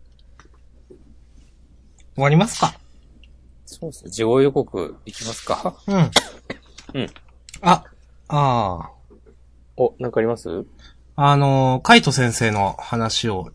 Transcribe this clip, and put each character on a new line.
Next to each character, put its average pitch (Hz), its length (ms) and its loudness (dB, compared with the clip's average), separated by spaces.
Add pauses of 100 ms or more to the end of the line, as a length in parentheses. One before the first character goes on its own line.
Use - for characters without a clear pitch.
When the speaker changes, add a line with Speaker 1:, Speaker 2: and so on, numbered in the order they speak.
(2250)
Speaker 1:
終 135 80 -4
わ 139 60 2
り 151 80 6
ま 196 100 4
す - 140 -8
か。 - 140 0 (880)
Speaker 2:
そ - 240 -16
う - 20 -12
で - 60 -14
す - 80 -20
ね。 87 60 -18
事 110 140 -4
後 123 180 4
予 139 100 2
告 113 440 -6 (100)
い 107 60 -16
き - 120 -14
ま 113 80 -8
す - 140 -16
か。 - 300 -4 (100)
Speaker 1:
う 196 80 -2
ん。 160 160 4 (840)
Speaker 2:
う 139 100 -4
ん。 - 60 -10 (520)
Speaker 1:
あ、 180 220 2 (440)
あ 117 640 0
あ。 - 0 - (840)
Speaker 2:
お、 123 220 0
な 123 100 -8
ん 117 40 -8
か - 60 -2
あ - 20 4
り 110 60 2
ま 117 100 -2
す？ 92 300 -10 (500)
Speaker 1:
あ 143 200 4
の、 135 460 2
カ 233 140 8
イ 233 60 6
ト 147 100 0
先 123 200 0
生 113 180 0
の 101 280 -2
話 113 500 -4
を 92 260 -6